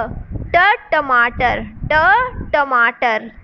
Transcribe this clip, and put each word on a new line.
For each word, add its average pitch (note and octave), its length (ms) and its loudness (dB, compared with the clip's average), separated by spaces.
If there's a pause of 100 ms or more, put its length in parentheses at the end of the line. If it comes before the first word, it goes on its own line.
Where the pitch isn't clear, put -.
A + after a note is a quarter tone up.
(560)
ट G4+ 200 4 (160)
टमाटर, A#3+ 760 0 (260)
ट - 0 - (600)
टमाटर। A#3+ 800 0 (120)